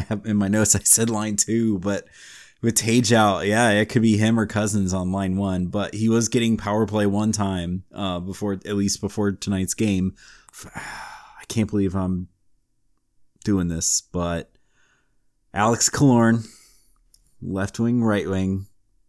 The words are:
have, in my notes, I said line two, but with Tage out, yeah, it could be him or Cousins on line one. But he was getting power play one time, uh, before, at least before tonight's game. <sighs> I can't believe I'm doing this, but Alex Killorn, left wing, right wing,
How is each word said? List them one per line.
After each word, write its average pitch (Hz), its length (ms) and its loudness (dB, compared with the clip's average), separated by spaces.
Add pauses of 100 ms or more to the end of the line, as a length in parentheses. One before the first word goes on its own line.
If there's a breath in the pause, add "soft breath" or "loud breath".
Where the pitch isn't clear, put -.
have, 104 160 -6
in 107 100 0
my 101 140 2
notes, 107 260 2
I 101 40 0
said 113 300 2
line 107 280 -2
two, 110 420 0
but 98 260 -4 (560 loud breath)
with 117 140 0
Tage 117 380 2
out, 101 340 4
yeah, 110 240 2
it 107 160 4
could 120 140 0
be 110 160 4
him 110 220 2
or 110 80 0
Cousins 104 460 0
on 92 180 -2
line 95 260 -2
one. 92 300 -2
But 101 260 -6
he 110 160 0
was 113 180 2
getting 113 300 0
power 104 300 0
play 104 180 0
one 104 260 0
time, 92 520 -4 (100)
uh, 92 260 -6
before, 98 340 -6
at 104 220 -6
least 101 240 -2
before 101 320 -2
tonight's 95 440 -4
game. 95 400 0 (260 loud breath)
<sighs> - 340 -18
I - 720 -16
can't 107 220 -2
believe 98 260 0
I'm 92 320 -2 (1160)
doing 95 260 0
this, 82 320 -2
but 87 480 -4 (1040)
Alex 113 360 2
Killorn, 117 580 4 (960 loud breath)
left 95 360 -6
wing, 120 240 2
right 104 240 0
wing, 95 380 -2 (440)